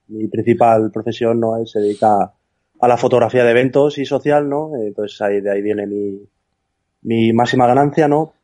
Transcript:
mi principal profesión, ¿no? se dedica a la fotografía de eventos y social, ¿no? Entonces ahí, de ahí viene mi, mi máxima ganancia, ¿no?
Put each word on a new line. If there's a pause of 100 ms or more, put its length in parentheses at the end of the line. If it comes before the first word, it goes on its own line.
mi
principal
profesión,
¿no?
se
dedica (460)
a
la
fotografía
de
eventos
y
social,
¿no?
Entonces
ahí,
de
ahí
viene
mi, (840)
mi
máxima
ganancia,
¿no? (100)